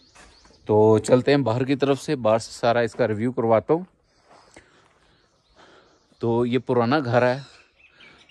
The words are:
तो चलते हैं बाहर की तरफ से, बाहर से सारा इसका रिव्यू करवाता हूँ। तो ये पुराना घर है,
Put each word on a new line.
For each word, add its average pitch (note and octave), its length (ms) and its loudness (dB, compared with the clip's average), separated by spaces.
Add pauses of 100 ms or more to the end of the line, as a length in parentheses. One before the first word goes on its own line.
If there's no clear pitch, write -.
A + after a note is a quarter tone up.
(680)
तो G#2+ 320 4
चलते B2+ 300 0
हैं C#3+ 140 2
बाहर B2 200 -2
की C3+ 120 -2
तरफ C3+ 220 -2
से, - 180 -6
बाहर A2+ 220 0
से - 140 -10
सारा A#2+ 300 -2
इसका A#2+ 240 -2
रिव्यू A2 260 -4
करवाता A2+ 420 0
हूँ। F3+ 120 -4 (2250)
तो A#2 240 0
ये B2 160 -2
पुराना A#2+ 400 0
घर B2 240 2
है, B2+ 180 0 (880)